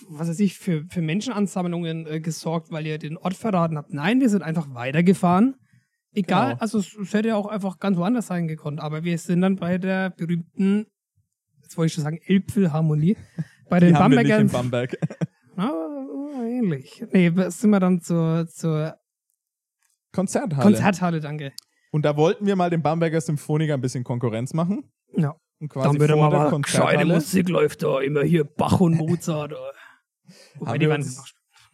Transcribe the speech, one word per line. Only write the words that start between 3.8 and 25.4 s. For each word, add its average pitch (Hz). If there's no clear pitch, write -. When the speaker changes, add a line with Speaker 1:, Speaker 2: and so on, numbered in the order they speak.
Speaker 1:
Nein, 185
wir 262
sind 196
einfach 160
weitergefahren. 175
Egal, 208
Speaker 2:
Genau. -
Speaker 1:
also 220
es, 196
es 202
hätte 214
ja 220
auch 202
einfach 196
ganz 196
woanders 214
sein 175
gekonnt, 151
aber 156
wir 170
sind 175
dann 190
bei 180
der 190
berühmten, 190
jetzt -
wollte 165
ich -
schon 156
sagen, 156
Elbphilharmonie, 160
Speaker 2:
<laughs> -
Speaker 1:
bei 175
Speaker 2:
Die 175
Speaker 1:
den 175
Speaker 2:
haben 202
wir 240
nicht 143
in 208
Speaker 1:
Bamberger. 123
Speaker 2:
Bamberg. -
<laughs> -
Speaker 1:
Ah, 277
ähnlich. 226
Nee, 175
sind 208
wir 202
dann 180
zur, 165
zur 156
Speaker 2:
Konzerthalle. 185
Speaker 1:
Konzerthalle, 180
danke. 147
Speaker 2:
Und 151
da 147
wollten 180
wir 196
mal 175
dem 165
Bamberger 160
Symphoniker 151
ein 131
bisschen 123
Konkurrenz 120
machen. 175
Speaker 1:
Ja. 147